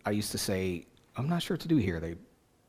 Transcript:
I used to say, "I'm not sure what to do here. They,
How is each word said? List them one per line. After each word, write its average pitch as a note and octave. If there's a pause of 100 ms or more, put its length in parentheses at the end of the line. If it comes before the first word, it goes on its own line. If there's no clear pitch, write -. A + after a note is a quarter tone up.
I G#2
used G#2
to B2
say, F#2+ (320)
"I'm C3
not E3+
sure F#3+
what D3+
to E3+
do D#3+
here. F#2
They, E2+ (540)